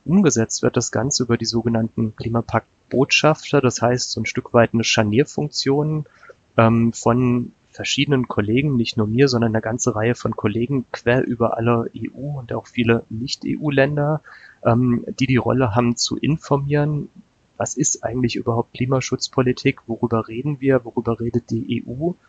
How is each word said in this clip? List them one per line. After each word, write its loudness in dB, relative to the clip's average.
umgesetzt 2
wird 2
das -2
Ganze -2
über 0
die -4
sogenannten -2
Klimapakt-Botschafter, 0
das 2
heißt 0
so -6
ein -4
Stück -8
weit 6
eine 0
Scharnierfunktion, 0
ähm, 4
von 2
verschiedenen 0
Kollegen, 0
nicht -2
nur 0
mir, 4
sondern 2
eine 0
ganze -2
Reihe 0
von -4
Kollegen -2
quer 0
über -2
alle 0
E -10
U -8
und -10
auch -8
viele 0
Nicht-E-U-Länder, -2
ähm, 2
die 2
die 4
Rolle 2
haben 2
zu -4
informieren, -2
was -6
ist -2
eigentlich -2
überhaupt -4
Klimaschutzpolitik, -2
worüber -2
reden -6
wir, 2
worüber -4
redet -2
die -4
E -8
U, -6